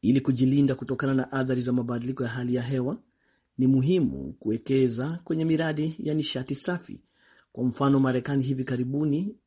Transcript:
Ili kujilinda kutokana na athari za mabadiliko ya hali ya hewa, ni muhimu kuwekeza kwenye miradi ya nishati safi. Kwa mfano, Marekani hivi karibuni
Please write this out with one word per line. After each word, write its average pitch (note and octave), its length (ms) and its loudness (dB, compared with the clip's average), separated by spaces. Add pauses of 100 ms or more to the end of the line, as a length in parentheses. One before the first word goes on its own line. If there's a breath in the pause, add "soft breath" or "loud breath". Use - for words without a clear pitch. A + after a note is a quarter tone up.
Ili C3 180 4
kujilinda C3 540 2
kutokana C3+ 400 -4
na C3 180 0
athari C3 280 -2
za B2 120 -2
mabadiliko B2 500 -4
ya A#2 60 -2
hali B2 260 -4
ya B2 80 0
hewa, C3 360 -4 (600)
ni C3 80 4
muhimu C3 680 2
kuwekeza B2+ 920 0
kwenye D#3+ 200 -2
miradi D#3 540 0
ya D3+ 160 -4
nishati D3 400 -2
safi. E3+ 460 -6 (520 soft breath)
Kwa A#2+ 120 -4
mfano, C3+ 360 4
Marekani C3 440 2
hivi C3 200 -2
karibuni C#3+ 720 -2 (120)